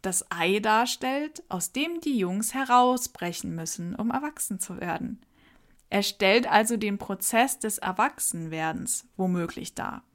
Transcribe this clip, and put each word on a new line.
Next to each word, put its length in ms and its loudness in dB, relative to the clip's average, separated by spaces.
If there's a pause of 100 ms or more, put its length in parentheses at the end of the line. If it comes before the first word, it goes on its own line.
das 300 -2
Ei 280 2
darstellt, 880 0
aus 240 -4
dem 280 -2
die 160 0
Jungs 360 0
herausbrechen 1000 2
müssen, 400 -6
um 160 -2
erwachsen 480 -6
zu 200 -8
werden. 420 -6 (680)
Er 120 2
stellt 500 4
also 240 4
den 220 -2
Prozess 640 0
des 180 -4
Erwachsenwerdens 1300 -4 (120)
womöglich 580 -2
dar. 280 -8 (120)